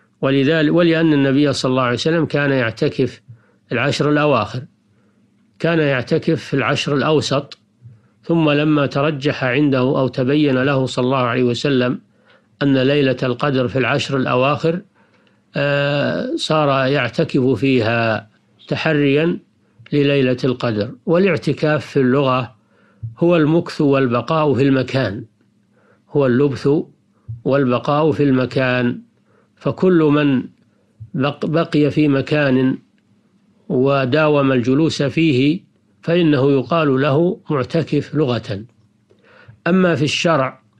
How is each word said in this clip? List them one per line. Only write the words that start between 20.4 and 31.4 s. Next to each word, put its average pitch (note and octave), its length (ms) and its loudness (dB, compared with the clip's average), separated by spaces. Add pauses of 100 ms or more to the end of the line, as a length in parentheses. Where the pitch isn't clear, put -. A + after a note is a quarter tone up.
القدر. B2 480 -2 (140)
والاعتكاف E3 800 0
في - 140 -2
اللغة C3 560 0 (640)
هو E3+ 180 2
المكث E3 460 0
والبقاء C#3 720 2
في A#2+ 100 0
المكان، B2+ 600 0 (840)
هو C#3+ 160 0
اللبث C3 440 2 (720)
والبقاء C#3 680 0
في A2+ 120 -2
المكان، B2+ 800 0 (540)
فكل F3+ 480 0
من D3 400 2 (720)
بق-، C#3+ 320 -4